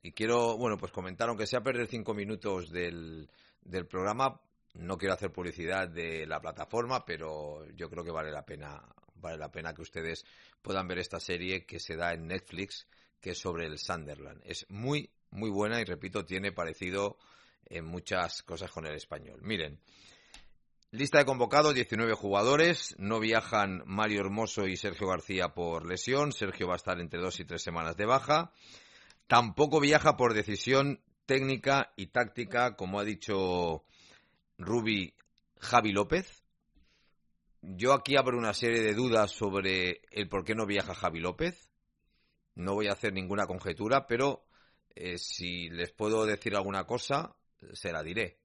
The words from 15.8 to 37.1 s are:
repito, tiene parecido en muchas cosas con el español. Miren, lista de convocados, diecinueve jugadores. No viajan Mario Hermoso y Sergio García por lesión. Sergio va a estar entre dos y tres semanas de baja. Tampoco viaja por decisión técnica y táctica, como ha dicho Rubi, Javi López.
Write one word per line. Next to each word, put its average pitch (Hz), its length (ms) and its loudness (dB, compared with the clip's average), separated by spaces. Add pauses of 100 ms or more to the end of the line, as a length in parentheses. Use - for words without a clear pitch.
repito, 90 400 -6
tiene 95 260 -2
parecido 90 680 -4 (480)
en 82 200 -10
muchas 87 580 -4
cosas 85 280 -8
con 80 140 -8
el 76 100 -6
español. 76 460 -12
Miren, 80 380 -4 (1120)
lista 139 260 4
de 143 80 10
convocados, 139 480 6
diecinueve 117 400 2
jugadores. 123 840 4
No 107 200 0
viajan 107 680 2
Mario 104 360 0
Hermoso 101 460 0
y 92 80 -2
Sergio 98 320 -4
García 92 420 0
por 82 360 -4
lesión. 131 460 0
Sergio 95 360 -4
va 90 60 0
a 90 40 -2
estar 90 220 -4
entre 85 220 -4
dos 90 180 -4
y 85 60 -8
tres 85 180 -6
semanas 82 320 -4
de 101 100 -2
baja. 143 480 2 (760)
Tampoco 123 520 6
viaja 147 380 6
por 120 160 6
decisión 123 680 2 (240)
técnica 135 680 2
y 95 120 -10
táctica, 120 680 0
como 95 240 -2
ha 104 60 0
dicho 90 800 0 (720)
Rubi, 107 580 0 (440)
Javi 110 340 4
López. 156 500 0 (1160)